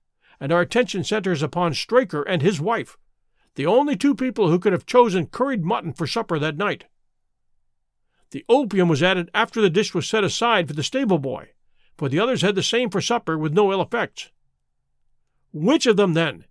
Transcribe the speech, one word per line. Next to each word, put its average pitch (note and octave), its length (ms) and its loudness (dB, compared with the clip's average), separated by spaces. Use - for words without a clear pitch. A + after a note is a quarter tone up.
and C#3 120 -4
our F3 100 4
attention G3+ 420 -2
centers F#3 400 -2
upon E3 320 -2
Straker G3+ 480 0
and F3+ 180 -2
his E3+ 180 2
wife, G3 380 -4
the C#3 140 -4
only C4+ 280 2
two C#4 200 2
people A#3 340 0
who F3 80 2
could F#3 160 0
have - 140 -4
chosen G#3+ 400 2
curried B3 360 -2
mutton F#3 300 -4
for D#3 140 -6
supper F#3+ 320 -4
that D3 180 -4
night. F3+ 280 -4
The - 180 -12
opium G3+ 400 2
was D3+ 140 2
added F3+ 320 0
after A3+ 260 -2
the G3+ 80 4
dish F#3+ 240 0
was - 160 -4
set A3 140 0
aside G3 440 0
for D3 60 -10
the D3 80 -4
stable G#3 380 0
boy, B2 320 -8
for C#3 140 -4
the C3+ 100 0
others A3+ 220 0
had G3 140 2
the F#3 80 0
same A#3 260 0
for F3+ 120 -2
supper G3 360 -2
with D#3 160 -2
no G3 180 4
ill F#3+ 120 0
effects. - 480 -8
Which G3 320 2
of A3 120 4
them, G3 160 4
then, D3+ 380 -2